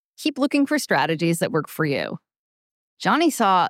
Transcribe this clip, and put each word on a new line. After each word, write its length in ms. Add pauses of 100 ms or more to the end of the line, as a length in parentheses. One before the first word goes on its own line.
(180)
keep 200
looking 280
for 120
strategies 600
that 140
work 160
for 160
you. 340 (800)
Johnny 300
saw 400